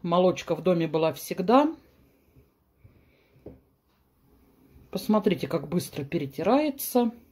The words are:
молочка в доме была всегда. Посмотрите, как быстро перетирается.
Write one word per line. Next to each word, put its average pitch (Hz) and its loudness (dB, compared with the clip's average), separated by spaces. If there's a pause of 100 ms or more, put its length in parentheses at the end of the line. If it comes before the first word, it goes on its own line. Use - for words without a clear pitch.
молочка 175 2
в 156 -10
доме 170 2
была 160 0
всегда. 247 2 (3250)
Посмотрите, 202 0
как 151 -4
быстро 170 -4
перетирается. 226 0 (200)